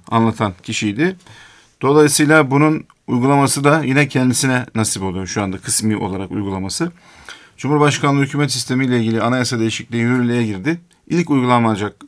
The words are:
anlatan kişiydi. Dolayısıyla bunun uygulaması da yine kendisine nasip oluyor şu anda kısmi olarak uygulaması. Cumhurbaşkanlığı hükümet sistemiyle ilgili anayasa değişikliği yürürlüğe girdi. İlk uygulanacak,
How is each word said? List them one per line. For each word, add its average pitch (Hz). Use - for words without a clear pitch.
anlatan 113
kişiydi. 117
Dolayısıyla 147
bunun 151
uygulaması 139
da 147
yine 135
kendisine 127
nasip 107
oluyor 95
şu 104
anda 95
kısmi 107
olarak 95
uygulaması. 98
Cumhurbaşkanlığı 143
hükümet 139
sistemiyle 127
ilgili 113
anayasa 120
değişikliği 113
yürürlüğe 120
girdi. 107
İlk 170
uygulanacak, 117